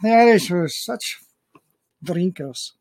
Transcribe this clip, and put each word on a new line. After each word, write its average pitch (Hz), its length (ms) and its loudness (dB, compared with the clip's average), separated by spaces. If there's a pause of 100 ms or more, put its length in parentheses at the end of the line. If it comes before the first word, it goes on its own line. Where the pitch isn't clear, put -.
The 214 100 -2
Irish 226 400 6
are 175 160 -2
such - 500 -10 (840)
drinkers. 170 760 -6